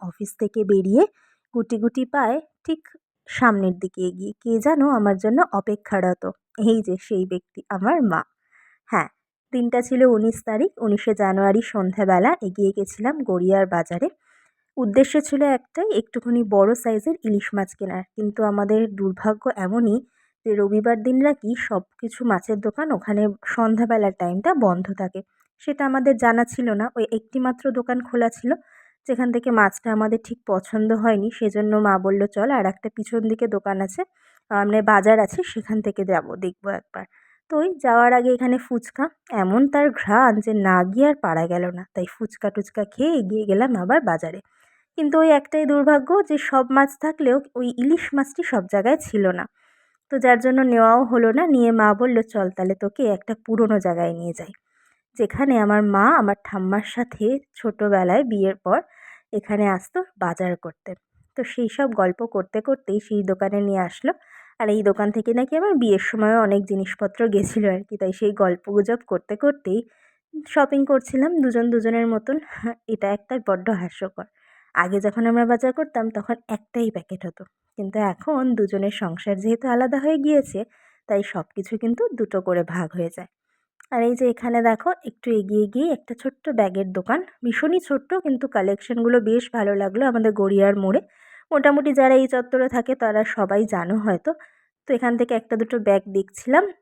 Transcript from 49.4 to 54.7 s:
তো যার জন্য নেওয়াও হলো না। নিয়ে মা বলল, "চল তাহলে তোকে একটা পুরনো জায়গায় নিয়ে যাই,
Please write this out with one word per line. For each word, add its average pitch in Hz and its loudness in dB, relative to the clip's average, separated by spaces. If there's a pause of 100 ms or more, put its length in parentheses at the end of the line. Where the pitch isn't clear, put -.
তো 277 -2
যার 247 6
জন্য 262 2
নেওয়াও 233 6
হলো 233 4
না। 302 2
নিয়ে 247 4
মা 214 4
বলল, 233 2
"চল 208 -2
তাহলে 185 -2
তোকে 208 -4
একটা 214 -2 (100)
পুরনো 220 2
জায়গায় 170 -2
নিয়ে 170 -8
যাই, 180 -16 (680)